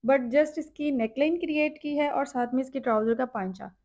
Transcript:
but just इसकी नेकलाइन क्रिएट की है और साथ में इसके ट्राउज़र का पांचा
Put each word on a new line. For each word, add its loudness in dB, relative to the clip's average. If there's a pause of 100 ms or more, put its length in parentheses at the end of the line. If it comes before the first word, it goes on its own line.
but 2
just 2
इसकी -4
नेकलाइन 0
क्रिएट 0
की -4
है 2
और 0
साथ -4
में 2
इसके -6
ट्राउज़र 2
का -2
पांचा -8 (140)